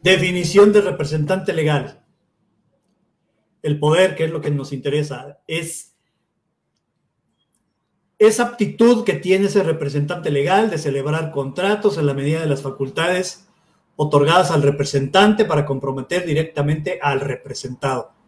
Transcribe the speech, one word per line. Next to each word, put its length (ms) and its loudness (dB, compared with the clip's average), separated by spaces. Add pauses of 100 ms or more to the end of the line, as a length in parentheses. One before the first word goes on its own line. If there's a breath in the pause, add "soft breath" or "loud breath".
Definición 680 4
de 80 6
representante 720 -2
legal. 500 -2 (1600)
El 180 -2
poder, 380 4
que 80 -2
es 60 -4
lo 100 -8
que 100 -4
nos 220 -4
interesa, 760 -6
es 480 -10 (2250)
esa 260 6
aptitud 600 2
que 80 0
tiene 360 0
ese 140 2
representante 680 -4
legal 400 2
de 80 -4
celebrar 520 -4
contratos 680 -2
en 80 0
la 80 0
medida 260 -2
de 60 -4
las 160 -2
facultades 840 -4 (500)
otorgadas 540 4
al 120 2
representante 840 2
para 220 0
comprometer 580 -4
directamente 800 -2
al 180 -2
representado. 960 -8 (120)